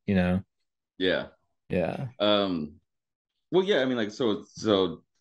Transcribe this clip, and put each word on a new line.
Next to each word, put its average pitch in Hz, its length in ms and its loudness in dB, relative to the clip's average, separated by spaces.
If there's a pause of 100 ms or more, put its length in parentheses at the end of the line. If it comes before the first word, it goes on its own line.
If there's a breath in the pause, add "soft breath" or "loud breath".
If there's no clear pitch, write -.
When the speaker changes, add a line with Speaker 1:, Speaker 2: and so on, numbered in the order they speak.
Speaker 1:
you 101 100 0
know? 90 260 2 (560)
Speaker 2:
Yeah. 87 300 0 (400)
Speaker 1:
Yeah. 95 400 -2 (100)
Speaker 2:
Um, 95 640 0 (720)
well, 185 120 4
yeah, 185 160 2
I 131 40 0
mean, 131 120 -2
like, 104 140 -2
so, 107 380 -2
so 95 560 0 (160)